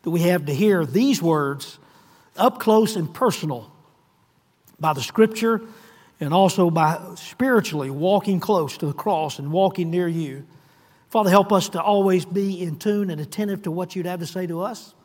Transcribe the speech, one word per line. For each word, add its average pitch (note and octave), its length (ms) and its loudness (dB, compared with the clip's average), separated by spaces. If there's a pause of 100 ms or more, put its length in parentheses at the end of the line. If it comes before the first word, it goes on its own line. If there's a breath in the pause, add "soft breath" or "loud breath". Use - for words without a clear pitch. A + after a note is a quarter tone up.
that E3+ 80 -4
we E3 120 0
have F3 240 2
to D3 80 -4
hear F#3 300 4
these F#3 380 2
words D3 560 0 (580 soft breath)
up A#3+ 220 2
close A3 380 2
and D#3+ 160 -4
personal D#3 580 -2 (1080)
by D#3 120 0
the C3+ 80 -4
Scripture A3 600 2 (600 loud breath)
and D3+ 140 -2
also F#3 360 4
by D#3+ 300 2 (140)
spiritually F#3+ 760 -2
walking F#3 500 0
close E3 380 0
to D#3+ 80 -4
the C#3+ 60 -2
cross D#3 460 -4
and C#3+ 140 -8
walking F3+ 380 0
near F3 180 0
you. D3 380 -6 (640 soft breath)
Father, G#3 200 2
help G3 220 6
us F#3+ 180 2
to E3+ 120 -6
always G3 420 2
be G3 360 -4
in E3+ 160 -6
tune G#3 320 -2
and D#3 120 -6
attentive G3+ 420 -6
to F3+ 80 -6
what F3 240 -6
you'd F3+ 120 -6
have F3+ 140 -8
to E3+ 60 -8
say F#3 200 -6
to E3+ 160 -6
us. G#3+ 320 -10 (100)